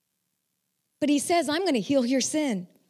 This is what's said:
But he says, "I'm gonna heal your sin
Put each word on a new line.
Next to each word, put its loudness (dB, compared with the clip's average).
But 0
he 2
says, 0
"I'm -2
gonna 0
heal 0
your 2
sin -2